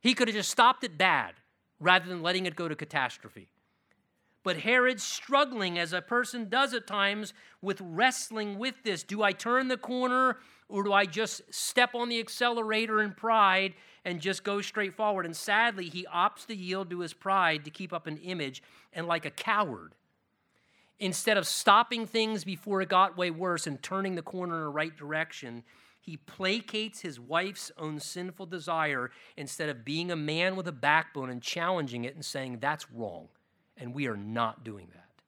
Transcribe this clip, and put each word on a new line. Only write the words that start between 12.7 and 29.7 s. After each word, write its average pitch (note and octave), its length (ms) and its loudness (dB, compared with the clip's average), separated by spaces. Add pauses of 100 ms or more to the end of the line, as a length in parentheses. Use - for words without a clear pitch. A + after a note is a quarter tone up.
in G#3 100 0
pride G3 600 4 (300)
and F3+ 160 -4
just F#3 240 -2
go G3+ 180 -2
straight G3 320 -4
forward? G3+ 320 0
And E3 100 -8
sadly, G#3 520 2
he F3+ 180 -8
opts F3+ 400 0
to A3+ 80 -8
yield F#3 360 -4
to F3+ 100 -6
his E3 120 -6
pride F3 520 2
to D3+ 60 -10
keep F3+ 220 -10
up E3 140 -6
an D#3 120 -6
image, D3+ 440 -6 (300)
and E3+ 160 -6
like E3 180 0
a C#3 40 -4
coward, C#3+ 680 -2 (1040)
instead G3+ 360 2
of F3+ 100 2
stopping A3+ 600 4
things A3 380 0
before F#3+ 360 -2
it F3+ 80 -2
got F#3 280 4
way F3+ 140 0
worse E3+ 360 -2
and C#3 160 -6
turning F#3+ 320 -2
the E3 80 -6
corner F3+ 320 -6
in D#3+ 80 -4
the D#3 60 -4
right D3+ 280 -2
direction, D3 680 -6 (360)
he D#3+ 160 -12
placates G#3+ 840 -4
his C#3 200 -10
wife's E3 560 -2
own D#3 240 -6
sinful F3+ 460 -10
desire D#3 640 -2 (260)
instead D3+ 320 -6
of B2 160 -6